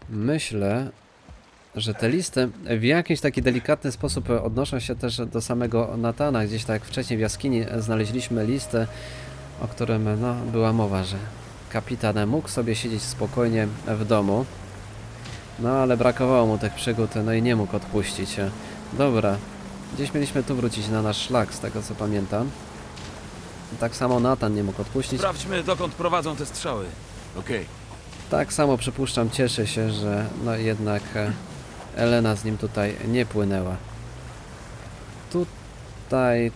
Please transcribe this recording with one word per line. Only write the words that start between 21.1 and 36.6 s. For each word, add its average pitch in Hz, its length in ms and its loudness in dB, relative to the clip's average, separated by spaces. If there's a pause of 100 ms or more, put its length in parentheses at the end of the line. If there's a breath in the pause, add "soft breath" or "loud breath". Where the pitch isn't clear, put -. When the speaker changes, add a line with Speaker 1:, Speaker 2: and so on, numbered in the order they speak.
Speaker 1:
szlak, 120 360 2
z - 60 -8
tego 107 220 -4
co 101 140 -6
pamiętam. 104 540 0 (1300)
Tak 117 160 0
samo 127 240 4
Nathan 120 360 4
nie 104 80 2
mógł 98 180 -2
odpuścić. 131 380 -2
Speaker 2:
Sprawdźmy, 185 440 0
dokąd 170 300 0
prowadzą 170 420 0
te 143 100 -4
strzały. 113 400 -4 (540)
Speaker 3:
Okej. 95 260 -2 (640)
Speaker 1:
Tak 147 240 2
samo, 139 240 4
przypuszczam, 120 520 0
cieszę 117 380 2
się, 110 240 0
że, 104 340 0 (200)
no, 113 100 0
jednak, 107 480 0 (120)
e, 107 160 0 (640)
Elena 117 400 4
z 101 100 -4
nim 107 120 0
tutaj 104 380 0 (120)
nie 120 180 4
płynęła. 98 500 0 (1600)
Tutaj, 123 1200 0